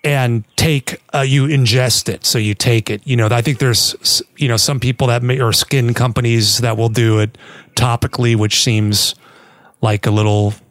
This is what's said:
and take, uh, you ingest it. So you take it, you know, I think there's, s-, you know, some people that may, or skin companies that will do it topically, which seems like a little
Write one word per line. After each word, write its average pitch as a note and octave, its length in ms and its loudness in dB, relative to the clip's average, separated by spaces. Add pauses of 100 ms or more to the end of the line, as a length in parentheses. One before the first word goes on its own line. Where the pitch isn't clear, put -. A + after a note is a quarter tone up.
and B2 380 0 (140)
take, D3+ 440 -2 (120)
uh, D3 80 0
you C3+ 260 2
ingest B2+ 600 0
it. - 160 -8
So - 120 0
you G#2+ 160 0
take A2+ 360 0
it, G#2 160 -6
you C3 120 -2
know, A2 140 2
I A#2 100 2
think C3+ 180 -2
there's, B2 420 0
s-, - 200 -2 (160)
you C#3+ 120 -2
know, A#2 80 0
some C3+ 220 -2
people B2 280 -2
that A#2+ 160 0
may, B2+ 180 -2
or A2+ 120 2
skin A#2+ 400 0
companies A#2 680 0
that A#2 180 0
will A2+ 120 0
do A2+ 300 2
it G#2+ 180 -2 (380)
topically, A#2+ 600 0
which G#2+ 280 0
seems G#2+ 520 0 (680)
like G#2 240 0
a A2+ 60 2
little G#2 420 2 (160)